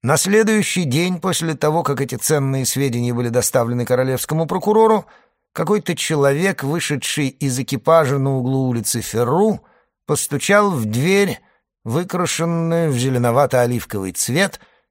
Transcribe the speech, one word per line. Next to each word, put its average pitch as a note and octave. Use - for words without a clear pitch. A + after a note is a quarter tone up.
На C#3
следующий G#3
день E3
после E3
того, D#3
как C#3
эти C3
ценные C3+
сведения A#2+
были A#2+
доставлены A#2+
королевскому C3
прокурору, G#3+
какой-то F3+
человек, D3
вышедший D3
из C3
экипажа C#3
на C3+
углу C3
улицы A#2
Ферру, C#3
постучал G3
в A#2+
дверь, D#3+
выкрашенную E3
в B2+
зеленовато-оливковый B2
цвет, D#3+